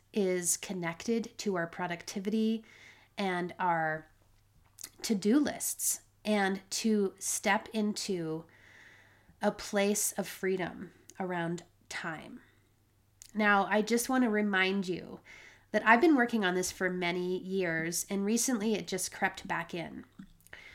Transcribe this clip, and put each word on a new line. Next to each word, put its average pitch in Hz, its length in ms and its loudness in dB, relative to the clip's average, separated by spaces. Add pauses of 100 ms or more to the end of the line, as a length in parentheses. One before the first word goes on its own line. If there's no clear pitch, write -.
(120)
is 185 440 0
connected 190 800 -4
to 190 180 -2
our 165 100 0
productivity 202 960 -2 (540)
and 180 400 -2
our 160 500 0 (920)
to-do 214 360 2
lists, - 640 -2 (240)
and 196 360 0 (100)
to 208 480 0
step - 540 0
into 185 720 -4 (960)
a 208 80 2
place 202 600 0
of - 160 -6
freedom 185 640 -4 (260)
around 175 460 -2 (240)
time. - 520 -10 (920)
Now, 208 340 6
I 214 140 4
just 233 260 0
want 262 140 4
to 233 80 4
remind 196 560 2
you - 320 -6 (540)
that 214 120 4
I've 233 160 8
been 330 140 8
working 240 300 4
on 175 100 2
this 180 160 0
for 185 180 0
many 180 500 -2
years, 175 680 -2
and 196 160 0
recently 226 500 0
it 170 120 -2
just - 260 -4
crept - 360 -4
back 170 260 -6
in. 156 300 -10 (720)